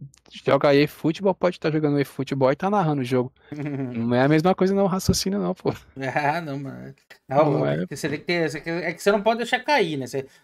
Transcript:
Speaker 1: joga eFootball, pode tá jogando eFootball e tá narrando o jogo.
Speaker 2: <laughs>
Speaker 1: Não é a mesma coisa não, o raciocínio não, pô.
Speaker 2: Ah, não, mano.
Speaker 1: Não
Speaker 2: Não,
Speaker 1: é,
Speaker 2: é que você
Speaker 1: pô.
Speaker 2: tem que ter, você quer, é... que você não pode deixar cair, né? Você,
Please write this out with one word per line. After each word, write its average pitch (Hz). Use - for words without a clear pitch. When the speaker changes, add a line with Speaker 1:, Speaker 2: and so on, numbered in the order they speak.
Speaker 1:
joga 139
eFootball, 160
pode -
tá 160
jogando 151
eFootball 135
e 147
tá 190
narrando 156
o 123
jogo. 123
Speaker 2:
<laughs> 135
Speaker 1:
Não 123
é 123
a 135
mesma 160
coisa 190
não, 196
o -
raciocínio 190
não, 180
pô. -
Speaker 2:
Ah, 151
não, 143
mano. 135
Speaker 1:
Não 147
Speaker 2:
Não, 131
Speaker 1:
é, 151
Speaker 2:
é 180
que 151
você -
Speaker 1:
pô. 135
Speaker 2:
tem -
que -
ter, 170
você 143
quer, 165
é... 165
que -
você 202
não 208
pode 226
deixar 240
cair, 208
né? 127
Você, 135